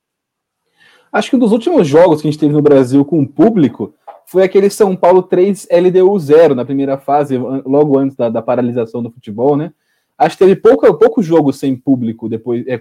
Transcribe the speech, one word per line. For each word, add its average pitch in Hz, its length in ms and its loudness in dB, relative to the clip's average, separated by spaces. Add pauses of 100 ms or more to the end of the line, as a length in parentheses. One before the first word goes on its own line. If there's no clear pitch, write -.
(1120)
Acho - 200 -6
que 269 60 0
um - 20 2
dos 226 140 2
últimos 240 360 0
jogos 160 320 2
que 151 80 -4
a - 20 -2
gente 147 100 -6
teve 147 120 0
no 147 80 0
Brasil 139 440 2
com 160 160 -2
o 139 60 -2
público 156 680 0 (320)
foi 185 160 0
aquele 196 260 2
São 196 260 0
Paulo 185 280 2
três, 185 480 -2
L 180 200 2
D 185 120 2
U 196 160 2
zero 151 360 4
na 123 80 -6
primeira 139 360 -4
fase, 139 380 -2
an-, 131 280 -6
logo 139 340 2
antes 135 160 -2
da, 120 140 -4
da 113 140 -6
paralisação 123 600 -4
do 117 80 -10
futebol, 117 460 -4
né? 156 160 -8 (460)
Acho 160 180 -2
que 196 80 0
teve 190 120 4
pouca, 233 360 2
pouco - 300 0
jogo 156 320 0
sem 135 200 -6
público 120 540 -4
depois, 117 380 -8
é, 127 140 -6